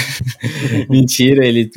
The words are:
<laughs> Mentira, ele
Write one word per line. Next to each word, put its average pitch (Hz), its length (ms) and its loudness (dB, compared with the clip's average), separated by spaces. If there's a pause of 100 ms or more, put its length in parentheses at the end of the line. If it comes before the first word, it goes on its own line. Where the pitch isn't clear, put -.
<laughs> 127 800 -6
Mentira, 131 580 2
ele 117 300 0